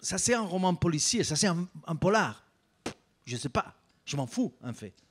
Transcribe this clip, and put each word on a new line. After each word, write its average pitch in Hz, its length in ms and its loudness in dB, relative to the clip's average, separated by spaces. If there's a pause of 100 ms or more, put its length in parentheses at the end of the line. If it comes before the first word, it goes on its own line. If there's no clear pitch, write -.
ça - 160 -4
c'est 220 160 2
un 233 80 2
roman 185 340 2
policier, 165 480 2
ça 151 140 0
c'est 208 100 4
un, 175 180 2 (200)
un 165 100 -2
polar. 165 480 2 (840)
Je 123 120 -6
sais 127 100 -6
pas, - 260 -4 (300)
je - 140 -6
m'en 135 100 -2
fous 233 340 -2
en 120 120 -8
fait. 104 200 -14 (180)